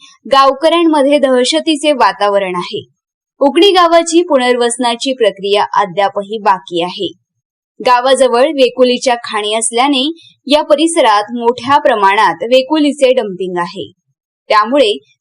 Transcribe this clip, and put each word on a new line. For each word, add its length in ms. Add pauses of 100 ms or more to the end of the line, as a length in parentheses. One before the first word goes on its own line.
(320)
गावकऱ्यांमध्ये 840
दहशतीचे 720
वातावरण 640
आहे. 280 (560)
उकणी 320
गावाची 500
पुनर्वसनाची 920
प्रक्रिया 520 (100)
अद्यापही 640
बाकी 460
आहे. 280 (680)
गावाजवळ 680
वेकोलीच्या 680
खाणी 380
असल्याने 480 (460)
या 140
परिसरात 720
मोठ्या 460
प्रमाणात 640
वेकोलीचे 720
डम्पिंग 440
आहे, 340 (580)
त्यामुळे 420 (300)